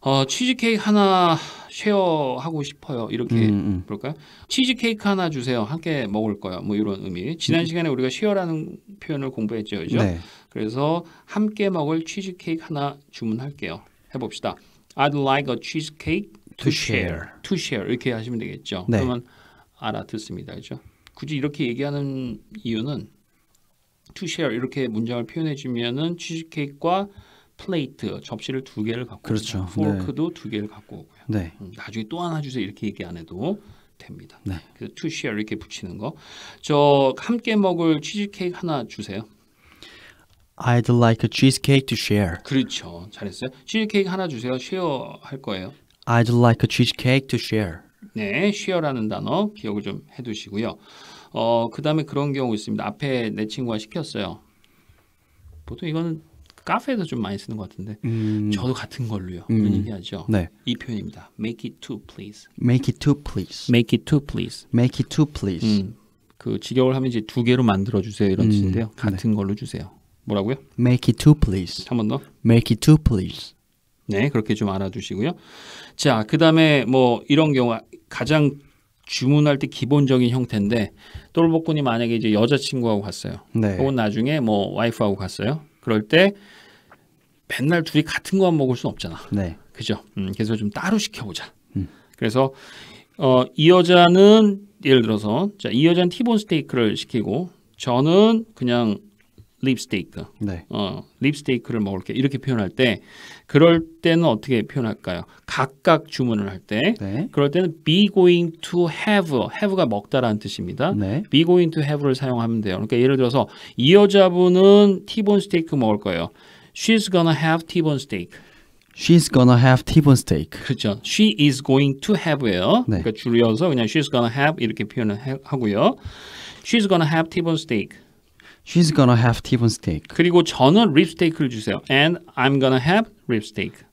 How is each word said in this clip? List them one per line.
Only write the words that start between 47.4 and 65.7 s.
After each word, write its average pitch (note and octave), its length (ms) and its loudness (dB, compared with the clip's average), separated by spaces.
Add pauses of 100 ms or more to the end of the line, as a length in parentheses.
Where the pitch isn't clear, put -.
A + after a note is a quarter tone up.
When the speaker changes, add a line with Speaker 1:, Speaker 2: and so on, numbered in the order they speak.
Speaker 1:
네, A2 380 -2
쉐어라는 D3+ 560 -4
단어 D#3 460 -4
기억을 G#2 280 -8
좀 G#2 200 -10 (160)
해두시고요. A2 580 -8 (560)
어, A#2 380 0
그다음에 D3+ 320 -2
그런 C#3+ 300 -4
경우 C3 220 -2
있습니다. G#2 320 -6
앞에 A#2+ 440 -4
내 G#2 160 -6
친구가 A2+ 320 -6
시켰어요. G#2+ 640 -10 (1300)
보통 D#3+ 220 -10
이거는 D#3+ 340 -4 (420)
카페에서 A3+ 400 -4
좀 B2+ 160 -6
많이 G2 180 -4
쓰는 A2+ 180 -12
것 G2 120 -10
같은데 G#2 360 -14
Speaker 2:
음. G#2+ 480 -2
Speaker 1:
저도 A#2+ 200 -2
같은 - 360 -8
걸로요. F2+ 420 -10
Speaker 2:
음. A2+ 80 2
Speaker 1:
그런 G#2 160 2
얘기하죠. G2 540 -6
Speaker 2:
네. G2 200 0 (160)
Speaker 1:
이 A#2+ 120 -4
표현입니다. - 600 -12
Make G#2+ 320 -8
it - 100 -20
two, G#2+ 260 -12
please. - 400 -20 (140)
Speaker 2:
Make B2 320 2
it - 60 -6
two, C#3+ 240 0
please. - 480 -8
Speaker 1:
Make A#2+ 280 2
it - 60 -6
two, D3 200 2
please. - 480 -8
Speaker 2:
Make A#2+ 320 2
it - 40 -12
two, D3+ 180 2
please. G2+ 560 -2